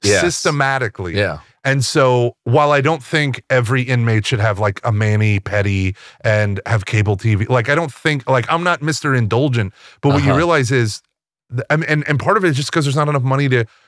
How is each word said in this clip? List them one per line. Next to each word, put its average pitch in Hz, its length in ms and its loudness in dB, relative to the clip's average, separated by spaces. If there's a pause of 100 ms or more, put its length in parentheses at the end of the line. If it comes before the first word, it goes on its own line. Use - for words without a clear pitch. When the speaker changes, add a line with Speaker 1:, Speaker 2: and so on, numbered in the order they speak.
Speaker 1:
Yes. 101 180 4
Speaker 2:
systematically. 135 960 -2
Speaker 1:
Yeah. 92 220 -2 (280)
Speaker 2:
And 135 160 2
so 123 600 2
while 147 280 2
I 143 100 4
don't 151 200 0
think 147 460 -2
every 127 320 2
inmate 117 460 0
should 120 140 -2
have, 107 180 0
like, 104 260 -2
a 117 80 0
mani 107 480 2
pedi 98 560 -2 (260)
and 104 440 0
have 110 180 0
cable 104 320 0
T 110 200 0
V, 101 100 0
like, 127 240 0
I 143 40 2
don't 160 180 -2
think, 147 360 -4
like, 131 240 2
I'm 170 100 -2
not 175 200 -2
Mister 147 320 -2
Indulgent, 117 580 0 (300)
but 143 80 2
what 143 120 2
you 139 60 0
Speaker 1:
Uh-huh. 135 80 2
Speaker 2:
realize 151 340 2
is, 120 300 0 (500)
th-, 123 200 -6
I 151 60 4
mean, 160 120 -2
and, 151 180 0
and 147 140 0
part 180 160 0
of 196 80 0
it 175 60 2
is 135 60 0
just 143 140 -4
'cause 160 140 0
there's 139 120 -2
not 147 120 0
enough 143 140 -2
money 135 260 0
to, 120 160 2 (240)